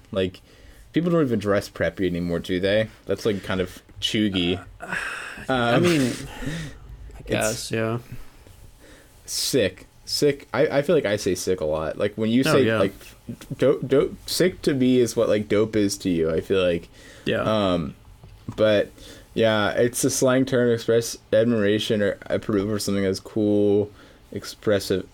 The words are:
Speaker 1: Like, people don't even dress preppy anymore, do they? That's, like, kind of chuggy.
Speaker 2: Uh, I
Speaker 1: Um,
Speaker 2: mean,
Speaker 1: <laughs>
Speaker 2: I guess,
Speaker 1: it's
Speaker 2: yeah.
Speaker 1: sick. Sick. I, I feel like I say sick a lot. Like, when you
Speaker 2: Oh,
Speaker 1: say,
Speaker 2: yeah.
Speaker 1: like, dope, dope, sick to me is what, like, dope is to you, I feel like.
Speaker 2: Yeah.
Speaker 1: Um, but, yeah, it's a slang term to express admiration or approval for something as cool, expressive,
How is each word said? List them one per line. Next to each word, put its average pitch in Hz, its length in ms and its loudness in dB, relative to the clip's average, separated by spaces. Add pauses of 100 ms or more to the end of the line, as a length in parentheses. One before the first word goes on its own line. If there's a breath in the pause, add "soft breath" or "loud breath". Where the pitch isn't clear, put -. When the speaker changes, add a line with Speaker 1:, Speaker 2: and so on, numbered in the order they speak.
(120)
Speaker 1:
Like, 95 300 -2 (520 soft breath)
people 170 180 0
don't 165 120 4
even 117 160 0
dress 101 300 0
preppy 92 380 -2
anymore, 87 320 -2
do 90 200 -4
they? 104 300 0 (160 loud breath)
That's, - 200 -4
like, 104 180 0
kind 95 180 -2
of - 200 -8 (200)
chuggy. 92 600 0 (180)
Speaker 2:
Uh, - 140 -8 (540 loud breath)
I 120 260 2
Speaker 1:
Um, 170 80 4
Speaker 2:
mean, 151 280 2
Speaker 1:
<laughs> - 1040 -10
Speaker 2:
I - 80 -18
guess, 110 260 -2
Speaker 1:
it's - 200 -8
Speaker 2:
yeah. 110 280 -2 (1300 loud breath)
Speaker 1:
sick. - 640 -2 (180)
Sick. 143 480 -2
I, 135 140 2 (100)
I 143 60 2
feel 180 120 2
like 143 100 2
I 101 100 0
say 98 200 -2
sick - 260 -2
a 76 40 -2
lot. 78 320 -2
Like, 101 180 -2
when 110 140 -2
you 123 160 4
Speaker 2:
Oh, 156 60 2
Speaker 1:
say, 139 120 4
Speaker 2:
yeah. 113 160 2
Speaker 1:
like, 98 140 0 (640)
dope, 135 300 2
dope, - 280 2 (140)
sick 185 340 0
to 165 100 2
me 127 260 4
is 117 160 2
what, 110 140 2
like, 107 180 0
dope 110 280 2
is 101 240 2
to 98 100 -2
you, 82 220 2
I 82 100 0
feel 95 220 0
like. 87 260 0 (360 loud breath)
Speaker 2:
Yeah. - 160 0
Speaker 1:
Um, 90 540 0 (600)
but, 107 360 2 (420 loud breath)
yeah, 110 380 2
it's - 320 0
a 143 60 2
slang 131 360 2
term 123 240 2
to 117 40 4
express 117 440 0 (160)
admiration 107 680 2
or 101 160 0 (100)
approval 104 460 0
for 104 60 -2
something 98 260 -2
as 95 140 0
cool, 104 720 2 (400 loud breath)
expressive, 98 840 -2